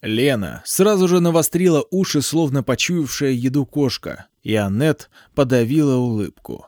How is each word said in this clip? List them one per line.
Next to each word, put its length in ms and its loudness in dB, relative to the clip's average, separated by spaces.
Лена 600 -2
сразу 420 2
же 120 2
навострила 680 2
уши, 300 0
словно 420 -2
почуявшая 680 -2
еду 340 0
кошка, 640 -4
и 120 -2
Аннет 540 0
подавила 640 2
улыбку. 720 -4